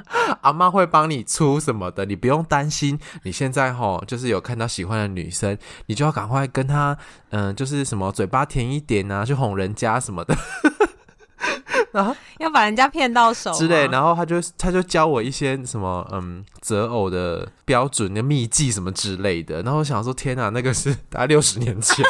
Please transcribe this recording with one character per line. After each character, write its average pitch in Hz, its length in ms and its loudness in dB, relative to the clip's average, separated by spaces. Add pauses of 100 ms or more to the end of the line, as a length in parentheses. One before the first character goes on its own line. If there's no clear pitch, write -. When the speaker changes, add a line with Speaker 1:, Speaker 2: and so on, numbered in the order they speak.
(400)
Speaker 1:
阿 143 140 2
嬷 180 180 4
会 185 140 4
帮 160 240 4
你 135 120 -2
出 147 380 2
什 127 160 -2
么 90 160 -6
的， 98 140 -4
你 101 100 -4
不 107 120 -2
用 151 180 4
担 151 260 0
心。 147 260 0 (260)
你 95 80 -6
现 131 200 -4
在 131 220 2
吼， 104 340 -2
就 127 100 -4
是 123 120 -4
有 95 100 2
看 117 180 -6
到 117 80 -2
喜 95 200 -6
欢 110 140 -2
的 104 100 0
女 87 200 -6
生， 101 280 -4 (300)
你 110 80 -4
就 147 100 0
要 151 60 2
赶 104 140 -4
快 135 220 0
跟 135 180 -2
她， 143 320 0 (340)
嗯， 101 220 -2
就 131 120 -4
是 143 180 -2
什 117 140 -4
么 95 160 -2
嘴 104 120 -2
巴 131 200 0
甜 123 260 -4
一 147 80 -4
点 101 320 -2
啊， 101 140 -2
去 139 80 0
哄 117 240 0
人 98 180 -2
家 117 240 0
什 110 140 -8
么 90 100 -6
的。” 156 100 0 (1040)
<laughs> - 540 -2
然 196 100 2
后 240 120 -2 (240)
Speaker 2:
要 320 100 -2
把 262 140 6
人 214 120 2
家 262 120 6
骗 277 240 0
到 233 220 6
手 196 180 -6
吗？ 160 60 -4
Speaker 1:
之 160 100 4
类， 151 200 6
然 131 160 2
后 170 100 6
他 170 120 0
就， 165 100 -2 (220)
他 185 140 0
就 185 120 2
教 160 220 2
我 139 160 2
一 127 100 -2
些 135 340 -2
什 113 140 -6
么， 92 320 -4
嗯， 90 320 -8 (180)
择 110 260 0
偶 110 220 0
的 87 380 -2 (180)
标 131 220 2
准 98 260 -2
的 107 80 -2
秘 135 240 2
技 123 260 2
什 101 100 -2
么 92 100 -2
之 98 260 -4
类 92 240 0
的。 80 220 -6
然 123 80 -2
后 151 80 2
我 156 40 0
想 123 200 -2
说， 127 100 -4
天 131 220 -4
哪， 117 140 -2
那 120 120 -2
个 127 120 0
是 143 200 0 (160)
大 - 120 -4
概 127 40 2
六 147 160 6
十 107 180 0
年 113 220 -2
前 - 280 4